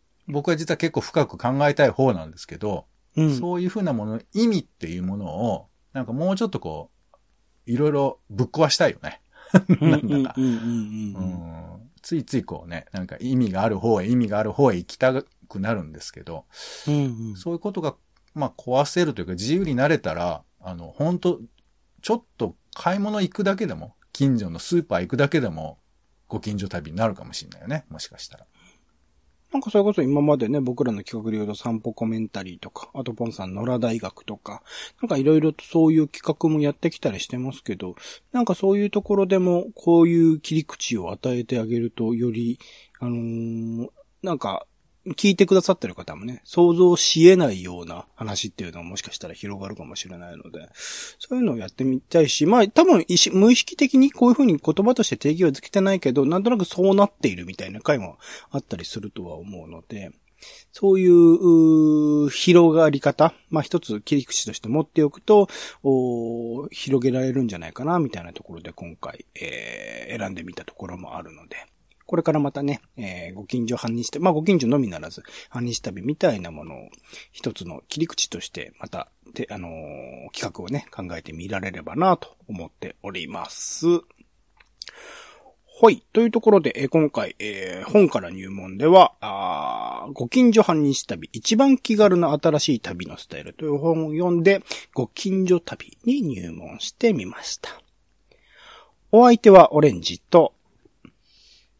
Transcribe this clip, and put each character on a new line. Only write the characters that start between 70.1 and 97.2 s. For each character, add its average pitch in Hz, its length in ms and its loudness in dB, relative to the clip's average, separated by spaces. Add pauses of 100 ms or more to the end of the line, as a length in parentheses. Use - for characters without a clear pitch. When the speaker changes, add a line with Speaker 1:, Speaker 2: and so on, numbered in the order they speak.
Speaker 2:
ー、 117 60 -10
選 98 120 -8
ん 95 40 -12
で 87 80 -14
み 90 100 -16
た - 120 -16
と - 100 -20
こ - 120 -14
ろ 90 100 -14
も - 180 -16
あ 82 60 -12
る 82 100 -20
の 82 160 -20
で、 - 80 -18 (540)
こ - 60 -4
れ 165 80 0
か 160 80 0
ら 151 80 -2
ま 139 120 -2
た 143 120 -8
ね、 143 180 -4 (160)
え 92 320 -12
ー、 92 60 -18
ご 101 100 -16
近 120 220 -6
所 120 100 -6
半 113 160 -6
日 117 160 -8
旅、 143 100 -10
ま 180 120 2
あ、 - 20 -4
ご 156 100 -4
近 175 160 2
所 127 60 -2
の 139 140 2
み 120 80 -2
な 87 120 -10
ら - 120 -14
ず、 - 100 -20 (260)
半 120 180 -10
日 117 140 -8
旅 95 220 -12
み 139 140 -4
た 123 180 0
い 101 60 -8
な 87 100 -12
も 78 160 -16
の 76 80 -16
を 58 160 -20 (420)
一 - 220 -10
つ 87 140 -14
の 87 200 -16
切 - 120 -8
り 165 80 -2
口 - 240 -6
と - 100 -12
し - 80 -14
て、 - 300 -16
ま - 80 -16
た、 - 240 -12 (240)
て-、 - 180 -10
あ 101 60 -12
の 87 80 -14
ー、 69 640 -16
企 - 240 -10
画 90 60 -14
を 87 60 -14
ね、 139 200 -8
考 - 140 -14 (120)
え 80 60 -12
て 78 120 -18
み 85 160 -14
ら 98 100 -6
れ 95 100 -8
れ 87 140 -14
ば - 120 -14
な 175 220 2
と - 180 -20 (120)
思 85 180 -12
っ - 60 -20
て - 320 -16
お 98 80 -12
り 87 160 -10
ま - 240 -12
す。 - 340 -8 (2000)
は 226 100 10
い。 - 200 -6
と 220 100 4
い 233 40 4
う 220 60 0
と 226 100 0
こ 226 80 2
ろ 202 120 6
で、 139 140 -4
え - 100 -4
ー、 - 40 -6
今 156 220 2
回、 - 260 -6
え 95 480 -10
ー、 - 60 -10
本 196 180 6
か 110 120 -4
ら 87 100 -12
入 95 180 -12
門 98 300 -12
で 147 80 2
は、 180 340 10
あ 73 880 -6
ー、 139 40 -14
ご 120 140 -8
近 247 240 6
所 214 120 6
半 160 180 2
日 139 220 0
旅、 - 280 -12
一 - 260 -2
番 269 200 6
気 - 180 -2
軽 202 220 6
な 156 240 2
新 151 180 2
し 143 180 0
い - 20 -10
旅 87 260 -10
の 78 140 -16
ス - 80 -20
タ 71 100 -14
イ 73 60 -12
ル 82 100 -16
と 156 120 -12
い - 20 -4
う 147 100 -2
本 160 300 0
を 151 60 -8
読 175 180 0
ん 170 100 2
で、 196 220 4 (320)
ご 123 100 -2
近 190 400 -4
所 180 140 4
旅 - 360 -12 (100)
に 254 180 0
入 95 300 -6
門 85 260 -16
し - 120 -10
て 226 220 0
み 98 140 -6